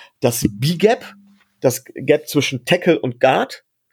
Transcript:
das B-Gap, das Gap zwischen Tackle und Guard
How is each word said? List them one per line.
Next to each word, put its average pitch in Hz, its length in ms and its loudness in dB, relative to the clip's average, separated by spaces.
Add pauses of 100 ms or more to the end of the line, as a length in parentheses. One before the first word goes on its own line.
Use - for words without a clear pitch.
(200)
das 120 280 0
B-Gap, 165 640 -2 (460)
das - 240 -2
Gap 147 440 -2
zwischen 135 360 -2
Tackle 190 340 2
und 127 220 -6
Guard 160 440 0 (280)